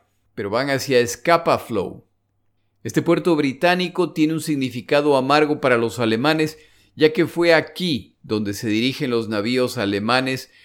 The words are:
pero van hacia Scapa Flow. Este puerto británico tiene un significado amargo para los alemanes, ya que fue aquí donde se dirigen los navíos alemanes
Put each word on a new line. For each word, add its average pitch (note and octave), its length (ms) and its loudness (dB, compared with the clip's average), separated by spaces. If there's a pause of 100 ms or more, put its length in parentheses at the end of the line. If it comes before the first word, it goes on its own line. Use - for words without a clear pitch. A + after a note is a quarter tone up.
(340)
pero G2+ 160 -6
van C3 220 -2
hacia B2+ 340 2
Scapa E3 540 0
Flow. - 480 -8 (760)
Este B2+ 220 -2
puerto E3 320 2
británico F3 760 0
tiene D#3 200 0
un D#3+ 80 -4
significado C#3 760 0
amargo D3 440 2
para B2+ 160 4
los A#2 220 -2
alemanes, D3 580 0 (380)
ya D3+ 180 4
que D#3+ 140 0
fue E3+ 260 2
aquí D#3 680 -2
donde G#2+ 320 -4
se A#2+ 120 -8
dirigen B2 440 -2
los A2+ 180 -2
navíos A#2+ 480 -2
alemanes A#2+ 720 -2 (160)